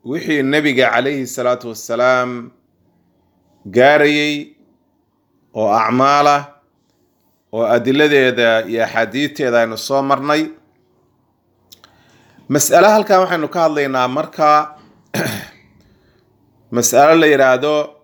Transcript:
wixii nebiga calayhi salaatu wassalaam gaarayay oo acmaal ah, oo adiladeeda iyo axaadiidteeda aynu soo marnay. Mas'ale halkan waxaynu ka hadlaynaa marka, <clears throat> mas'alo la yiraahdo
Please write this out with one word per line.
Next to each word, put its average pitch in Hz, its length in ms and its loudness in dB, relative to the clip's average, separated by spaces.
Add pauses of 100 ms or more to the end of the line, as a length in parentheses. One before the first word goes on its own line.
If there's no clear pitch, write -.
wixii 151 380 -4
nebiga 135 500 0
calayhi 131 340 -2
salaatu 123 460 -4
wassalaam 123 760 -4 (1160)
gaarayay 147 680 2 (1200)
oo 107 180 -2
acmaal 131 560 2
ah, 143 140 2 (1080)
oo 113 120 -2
adiladeeda 120 1040 2
iyo 113 160 -2
axaadiidteeda 120 760 -2
aynu 113 180 -2
soo 135 240 -4
marnay. 139 400 0 (2000)
Mas'ale 165 380 4
halkan 208 340 2
waxaynu 165 260 -4
ka 180 140 -6
hadlaynaa 139 460 -2
marka, 151 420 -2 (640)
<clears throat> - 1600 -14
mas'alo 139 400 4
la 160 100 2
yiraahdo 135 480 2 (300)